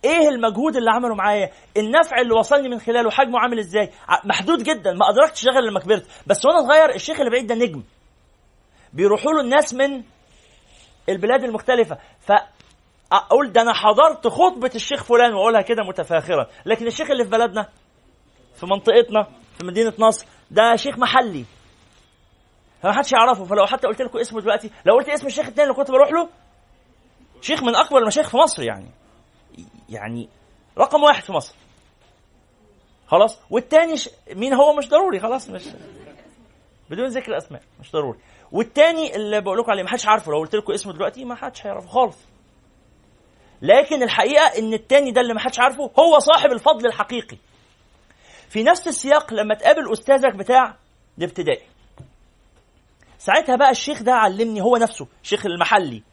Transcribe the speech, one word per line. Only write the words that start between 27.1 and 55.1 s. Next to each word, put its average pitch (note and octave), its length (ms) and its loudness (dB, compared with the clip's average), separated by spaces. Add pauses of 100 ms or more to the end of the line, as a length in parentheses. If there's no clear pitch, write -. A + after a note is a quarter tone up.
شيخ D4+ 220 -4
من A#3 140 0
أكبر C4+ 220 4
المشايخ A#3 300 0
في - 80 -6
مصر C#4 260 2
يعني. G2 280 -8 (1000)
يعني A2 400 -12 (500)
رقم D4 240 0
واحد D4 200 4
في G3+ 100 -14
مصر. D#3 220 -6 (1500)
خلاص؟ G#3 340 0 (100)
والتاني D#4 460 0
ش-، - 120 -10 (220)
مين B3 240 -4
هو D4 220 4
مش C#4+ 120 -6
ضروري، D#4+ 320 2
خلاص A#3 300 -6
مش، F#3 120 -14 (1300)
بدون G3+ 160 -6
ذكر G#3+ 300 -6
أسماء، - 260 -12 (180)
مش - 120 -20
ضروري. C#3+ 260 -4 (340)
والتاني D4 640 0
اللي G#3 240 -4
بقول G3 180 -4
لكم A#3 120 -4
عليه، G3 120 -2
ما - 60 -8
حدش A3 180 -6
عارفه. G#3+ 260 0
لو D3+ 60 0
قلت D#3+ 160 -6
لكم G#3+ 180 -4
اسمه G3 200 -8
دلوقتي، G#3 320 -8
ما A#3+ 100 -12
حدش B3+ 320 -14
هيعرفه G3 220 -12
خالص. A#3+ 300 -2 (1400)
لكن C4 400 2
الحقيقة B3+ 420 2 (140)
إن A3 160 -6
التاني C4 360 0
ده A#3+ 100 0
اللي A#3 140 -2
ما A3 60 -6
حدش B3+ 180 -8
عارفه C4 400 0
هو D#4+ 200 6
صاحب D4 340 4
الفضل A#3+ 340 0
الحقيقي. A3+ 500 -6 (1120)
في A3 140 -4
نفس F4 260 2
السياق C#4+ 460 0
لما G#3+ 200 4
تقابل C#4+ 380 2
أستاذك C4 440 0
بتاع B3 380 2 (440)
الابتدائي، F3 480 -4 (1500)
ساعتها B3+ 380 0
بقى C4+ 140 6
الشيخ C#4 320 -6
ده A#3+ 100 0
علمني، A3 480 0
هو A#3+ 160 2
نفسه، A3+ 300 -2 (160)